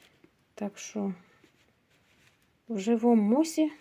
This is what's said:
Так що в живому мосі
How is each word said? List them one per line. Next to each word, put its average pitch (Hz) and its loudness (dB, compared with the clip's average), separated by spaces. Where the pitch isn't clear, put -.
Так 202 -10
що 196 -6
в 226 -6
живому 226 4
мосі 302 2